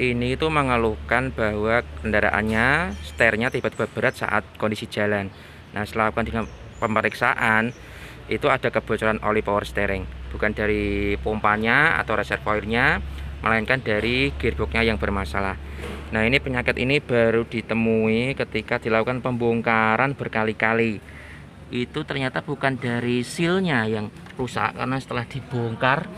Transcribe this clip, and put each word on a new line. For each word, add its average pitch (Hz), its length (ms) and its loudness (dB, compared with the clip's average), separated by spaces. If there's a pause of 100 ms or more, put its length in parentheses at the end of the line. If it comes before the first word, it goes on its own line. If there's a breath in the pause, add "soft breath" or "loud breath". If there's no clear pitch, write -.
ini 123 320 0
itu 156 160 0
mengeluhkan 123 800 2
bahwa 113 560 2 (160)
kendaraannya 110 1040 2
setirnya 117 480 2
tiba-tiba 113 320 -2
berat 113 320 -2
saat 104 400 -2
kondisi 107 320 -2
jalan. 104 400 0 (480 loud breath)
Nah, 104 80 -4
setelah 110 240 0
melakukan 113 160 0
dengan 110 200 -4 (360)
pemeriksaan, 110 960 2 (560 loud breath)
itu 110 160 0
ada 131 240 2
kebocoran 110 560 0
oli 107 160 2
power 101 240 0
steering. 98 400 -2 (240)
Bukan 107 240 -2
dari 101 640 0
pompanya 107 800 4
atau 107 160 0
reservoirnya, 107 880 0 (400 loud breath)
melainkan 113 400 2
dari 117 480 2
gearboxnya 113 560 0
yang 110 80 2
bermasalah. 98 640 -2 (480 loud breath)
Nah, 110 160 0
ini 135 160 4
penyakit 123 400 -2
ini 131 160 2
baru 117 480 4
ditemui 113 960 0
ketika 117 400 -2
dilakukan 113 400 2
pembongkaran 117 960 2
berkali-kali. 110 800 0 (720 loud breath)
Itu 123 400 -4
ternyata 139 320 -2
bukan 135 400 0
dari 120 400 0
sealnya 170 640 0
yang 107 240 -4 (320)
rusak, 113 400 -4
karena 127 160 -2
setelah 120 320 -6
dibongkar, 127 880 -2